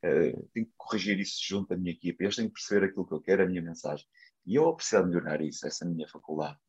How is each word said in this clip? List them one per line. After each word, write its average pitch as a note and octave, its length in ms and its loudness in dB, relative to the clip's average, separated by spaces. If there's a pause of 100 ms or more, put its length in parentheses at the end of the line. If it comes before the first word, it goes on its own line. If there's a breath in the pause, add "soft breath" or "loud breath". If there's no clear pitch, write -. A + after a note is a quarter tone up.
eh, D#2 300 4 (220)
tenho A2+ 120 -4
que - 100 -20
corrigir G2 440 -2
isso - 180 -6 (100)
junto F#2+ 260 -2
à - 20 -4
minha F2+ 160 -2
equipa, F2 320 -4
eles G2+ 120 0
têm A2+ 120 -2
que - 60 -10
perceber G2+ 320 2
aquilo F#2+ 200 -2
que - 80 -6
eu D#2 80 -4
quero, F#2+ 220 6
a - 20 2
minha F2+ 160 -2
mensagem. E2 440 -8 (400 soft breath)
E F#2 100 -2
eu, D3+ 100 6
ao D#3+ 100 2
precisar G#2 260 2
de F2+ 60 2
melhorar D#2 340 0
isso, D2 240 -6
essa D2+ 200 -8
minha E2 220 -4
faculdade D2+ 500 -6 (100)